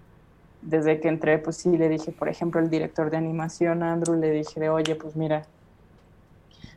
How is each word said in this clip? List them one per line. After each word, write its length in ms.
desde 380
que 80
entré, 300
pues, 200
sí 180
le 140
dije, 220
por 180
ejemplo, 300
al 100
director 400
de 80
animación, 640
Andrew, 360
le 120
dije 300
de, 100
"Oye, 240
pues, 220
mira, 260